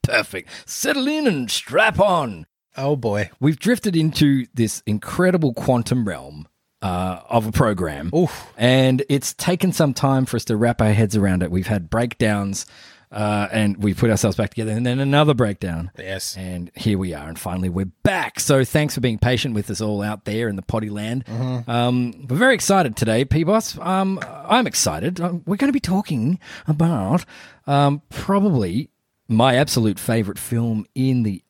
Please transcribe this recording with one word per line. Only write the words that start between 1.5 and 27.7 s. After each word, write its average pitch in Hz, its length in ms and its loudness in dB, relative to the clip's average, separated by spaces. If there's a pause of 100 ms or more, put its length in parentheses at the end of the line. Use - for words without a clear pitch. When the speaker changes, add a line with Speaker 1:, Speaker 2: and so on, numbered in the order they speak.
Speaker 1:
on. 143 460 0 (300)
Speaker 2:
Oh, 143 200 0
boy. 104 420 -2
Speaker 1:
We've 147 200 2
drifted 220 360 0
into 147 580 2
this 113 320 0
incredible 160 720 0
quantum 120 540 0
realm, 76 400 -12 (340)
uh, 92 380 -4 (100)
of 113 160 2
a 110 60 -4
program. 90 600 0
Speaker 2:
Oof. - 440 0
Speaker 1:
And 131 520 4
it's 139 240 0
taken 180 400 0
some 143 220 2
time 135 320 2
for - 100 -4
us 113 100 -2
to 113 100 0
wrap 117 260 2
our 107 100 4
heads 107 240 4
around 95 280 2
it. 85 80 -2
We've 90 160 0
had 95 200 -2
breakdowns, 107 760 0 (460)
uh, 104 400 0
and 104 240 2
we 101 180 0
put 117 160 2
ourselves 104 260 2
back 104 140 -2
together, 110 220 -4
and 117 120 -2
then 123 140 0
another 143 360 4
breakdown. 95 600 -4
Speaker 2:
Yes. 95 400 -10
Speaker 1:
And 90 380 -10
here 104 240 0
we 90 160 -4
are, 76 140 -12
and 82 100 -12
finally 92 300 -4
we're 92 240 -4 (100)
back. 185 380 -2
So 135 240 4
thanks 151 320 0
for 135 40 -4
being 117 200 0
patient 123 340 0
with 104 160 -4
us 95 100 -6
all 107 220 -2
out 104 220 -6
there 113 240 -4
in 98 80 -4
the 95 60 -8
potty 107 280 -4
land. 110 360 -6
Speaker 2:
Mm-hmm. 120 440 -6
Speaker 1:
Um, 120 580 0
we're 127 100 0
very 254 180 6
excited 175 400 2
today, 113 280 2
P-Boss. 165 540 0
Um, 190 480 -2
I'm 208 400 0
excited. 165 540 -2
Um, 175 260 -4
we're 196 120 -2
gonna 277 120 2
be 269 80 0
talking 175 640 -2 (260)
about, 151 580 0 (440)
um, 143 420 2